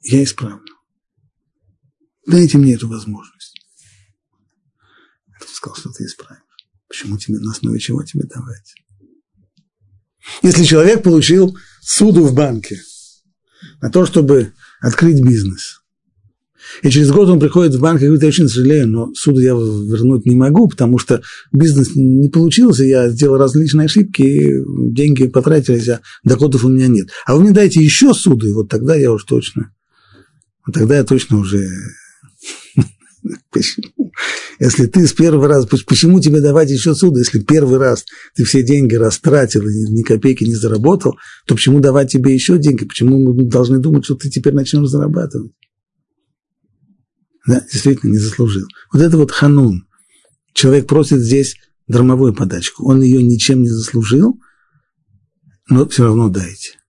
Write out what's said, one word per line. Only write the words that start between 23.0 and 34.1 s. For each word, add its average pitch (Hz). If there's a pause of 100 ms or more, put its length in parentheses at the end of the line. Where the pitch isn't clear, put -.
сделал 135
различные 151
ошибки, 196
и 135
деньги 135
потратились, 123
а 117 (220)
доходов 131
у -
меня 131
нет. 101 (160)
А 127
вы 156
мне 208
дайте 185
еще 240
суду, 123
и 101
вот 104
тогда 131
я 131
уж 107
точно, - (920)
вот -
тогда 120
я 135
точно 127
уже». 98 (1600)
<laughs> -
Почему? - (460)